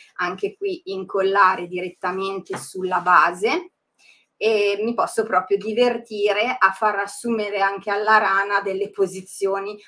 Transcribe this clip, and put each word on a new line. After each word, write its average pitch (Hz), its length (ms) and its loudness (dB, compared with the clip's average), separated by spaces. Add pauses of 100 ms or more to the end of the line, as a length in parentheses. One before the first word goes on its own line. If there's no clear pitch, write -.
(140)
anche 190 420 -4
qui 196 300 -6
incollare 190 800 0
direttamente 185 920 -6
sulla 185 400 -4
base. 180 760 2 (680)
E 202 440 2
mi 233 100 -2
posso - 300 0
proprio 202 320 0
divertire 214 1000 0
a 190 140 4
far 202 300 -2
assumere 208 600 -4
anche 196 300 -2
alla 214 280 4
rana 202 420 2
delle 196 300 -4
posizioni 196 840 -4 (120)